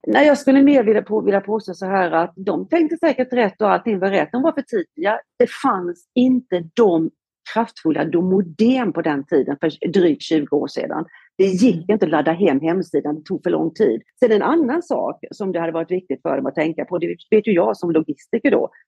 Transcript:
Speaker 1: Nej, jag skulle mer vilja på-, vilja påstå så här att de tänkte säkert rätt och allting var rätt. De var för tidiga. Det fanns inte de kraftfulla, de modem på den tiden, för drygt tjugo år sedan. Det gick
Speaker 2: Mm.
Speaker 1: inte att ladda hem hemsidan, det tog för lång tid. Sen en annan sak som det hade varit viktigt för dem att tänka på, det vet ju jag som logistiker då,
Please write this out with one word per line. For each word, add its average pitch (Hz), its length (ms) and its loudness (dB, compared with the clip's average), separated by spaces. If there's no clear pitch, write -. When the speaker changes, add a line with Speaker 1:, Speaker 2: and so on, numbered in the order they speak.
Speaker 1:
Nej, 294 200 4
jag 285 100 4
skulle 277 260 4
mer 277 200 6
vilja 208 180 2
på-, 208 200 -4
vilja 196 200 0
påstå 202 320 -6
så 190 120 -10
här 185 260 0
att 170 240 -2
de 190 320 -6
tänkte 320 300 0
säkert 254 360 -2
rätt 226 280 0
och 202 100 2
allting 190 280 0
var 190 100 0
rätt. 180 220 0
De 247 100 -4
var 320 100 2
för 285 100 -6
tidiga. 196 580 -4
Det 240 100 4
fanns 180 520 -4
inte 247 580 0
de 170 380 2
kraftfulla, 160 520 -2
de 170 200 -2
modem 202 680 0
på 170 80 -4
den 147 240 -4
tiden, 143 340 0
för 165 320 -4
drygt 175 300 2
tjugo 151 340 -2
år 143 120 -2
sedan. - 380 -6
Det 190 60 2
gick 190 320 4
Speaker 2:
Mm. 165 140 -8
Speaker 1:
inte 208 160 2
att 151 60 -2
ladda 156 200 2
hem 165 280 2
hemsidan, 156 560 -2
det 156 60 -12
tog 175 220 -8
för 175 60 -2
lång 160 240 -2
tid. 139 280 0
Sen 233 120 2
en 208 100 4
annan 302 420 0
sak 135 480 -6
som 190 200 -6
det 170 80 -4
hade 165 120 -4
varit 165 200 -6
viktigt 185 300 -6
för 151 160 -2
dem 135 80 -4
att 135 100 -6
tänka 156 300 -4
på, 180 120 -6
det 170 180 -6
vet 214 160 2
ju 220 40 0
jag 196 260 2
som 170 140 -4
logistiker 160 600 -2
då, - 180 0